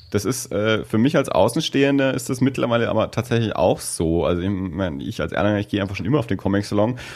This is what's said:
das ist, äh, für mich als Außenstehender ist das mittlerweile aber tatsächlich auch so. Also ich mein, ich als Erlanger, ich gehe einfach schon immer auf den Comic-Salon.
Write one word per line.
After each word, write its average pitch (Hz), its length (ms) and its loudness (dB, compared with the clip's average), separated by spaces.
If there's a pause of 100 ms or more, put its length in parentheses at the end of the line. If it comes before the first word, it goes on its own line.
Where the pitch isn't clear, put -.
(120)
das 104 120 0
ist, - 280 -4
äh, 104 340 0
für - 140 0
mich 147 180 4
als 139 120 2
Außenstehender 139 840 2
ist 127 160 -6
das 127 120 -2
mittlerweile 123 480 2
aber 107 220 0
tatsächlich 117 440 0
auch 95 240 4
so. 82 440 0
Also 85 180 0
ich 95 80 -2
mein, 92 520 -4
ich - 180 -6
als 76 140 -4
Erlanger, 104 260 0
ich 104 80 -4
gehe 101 140 -2
einfach 98 140 -4
schon 92 100 -8
immer 139 140 0
auf 127 80 -4
den 98 100 -2
Comic-Salon. 101 600 0 (160)